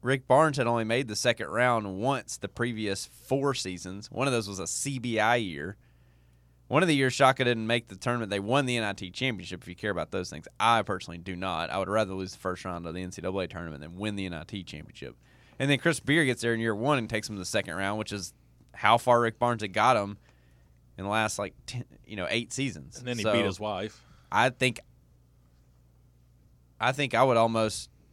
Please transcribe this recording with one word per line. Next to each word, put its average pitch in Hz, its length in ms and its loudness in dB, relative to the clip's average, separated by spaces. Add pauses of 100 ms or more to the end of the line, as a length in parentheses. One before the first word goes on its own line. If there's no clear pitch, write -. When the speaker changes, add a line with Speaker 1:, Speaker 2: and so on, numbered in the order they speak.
Speaker 1:
Rick 131 240 0
Barnes 143 300 6
had 120 100 2
only 117 160 2
made 120 240 2
the 104 80 -6
second 117 320 0
round 107 500 2
once 127 400 -2
the - 120 -8
previous 110 580 -4
four 139 480 -2
seasons. 92 560 -8
One 131 160 -2
of 135 60 0
those 113 140 0
was 98 120 -8
a 85 80 -6
C 139 320 -4
B 113 200 -2
I 113 180 4
year. 90 400 -4 (880)
One 180 160 4
of 185 40 2
the 156 80 4
years 135 180 2
Shaka 131 300 6
didn't 117 240 0
make 120 200 0
the 95 80 -16
tournament, 120 340 -2
they 101 100 -2
won 127 280 0
the 123 100 0
N 113 60 -2
I 101 100 -2
T 92 160 -10
championship, 92 540 -6
if - 40 -16
you 90 80 -12
care 107 160 -4
about 85 200 -4
those 92 180 -4
things. 78 180 -14 (120)
I 113 240 4
personally 90 340 -6
do 90 180 -8
not. 87 360 -4
I 90 80 -2
would 92 100 -2
rather 101 240 0
lose 95 200 -8
the - 60 -18
first 92 260 -6
round 87 200 -8
of 82 80 -8
the 90 80 -6
N 90 100 -8
C 85 120 -12
double 92 160 -4
A 90 80 -4
tournament 82 340 -10
than 85 160 -14
win 104 200 -4
the 98 100 -4
N 85 80 -8
I 78 80 -10
T 101 180 -10
championship. 73 540 -14 (440)
And 139 100 0
then 143 80 4
Chris 165 220 0
Beer 151 260 2
gets 123 160 0
there 117 140 2
in 113 40 -4
year 113 160 0
one 135 220 2
and 113 100 -4
takes 107 220 -4
him 107 60 -8
to 98 40 -8
the 90 60 -6
second 90 300 -2
round, 98 240 -2
which 107 120 -4
is 98 220 -8 (400)
how 110 240 6
far 120 240 6
Rick 113 160 0
Barnes 120 240 0
had 101 100 -6
got 110 240 6
him 104 220 -2 (800)
in 95 60 -8
the 101 80 -2
last, 110 260 0
like, 101 160 -6 (140)
ten, 120 180 -8 (220)
you 107 80 -12
know, 92 120 -4
eight 117 240 -2
seasons. 104 460 -6
Speaker 2:
And 123 100 -12
then 123 100 -4
he 104 60 -6
Speaker 1:
So, 107 100 2
Speaker 2:
beat 101 120 2
his 95 140 -2
wife. 104 440 -6 (280)
Speaker 1:
I 117 180 4
think, 127 300 -2 (2000)
I 120 120 2
think 135 220 -2
I 113 100 4
would 127 140 6
almost 113 540 2 (220)